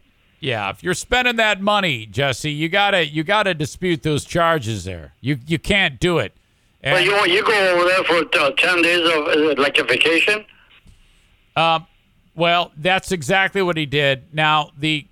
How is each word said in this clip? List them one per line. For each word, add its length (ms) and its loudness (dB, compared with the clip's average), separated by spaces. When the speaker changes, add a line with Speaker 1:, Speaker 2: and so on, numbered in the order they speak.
Speaker 1:
Yeah, 300 -4
if 140 -10
you're 100 0
spending 420 0
that 240 2
money, 460 0
Jesse, 460 -2
you 160 -4
gotta, 380 2
you 180 -4
gotta 300 0
dispute 480 -4
those 220 -2
charges 600 0
there. 360 -12
You, 260 -4
you 120 0
can't 400 0
do 200 0
it. 160 -4
And 100 -2
Speaker 2:
Well, 180 2
you, 100 2
you 80 2
go 300 2
over 100 2
there 200 2
for, 340 0
uh, 140 2
ten 300 2
days 180 2
of, 280 0
is 240 2
it 60 -4
like 200 0
a 60 2
vacation? 600 0
Speaker 1:
Uh, 240 2
well, 400 2
that's 340 -2
exactly 520 0
what 160 -2
he 80 -2
did. 380 0
Now, 440 2
the 340 -2